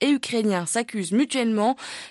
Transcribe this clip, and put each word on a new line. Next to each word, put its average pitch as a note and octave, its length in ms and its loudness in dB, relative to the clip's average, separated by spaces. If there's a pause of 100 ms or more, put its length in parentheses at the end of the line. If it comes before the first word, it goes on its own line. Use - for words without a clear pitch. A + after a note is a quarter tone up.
et C4+ 80 2
Ukrainiens G#3+ 560 2
s'accusent G#3 480 -4
mutuellement. A#3 640 2 (340)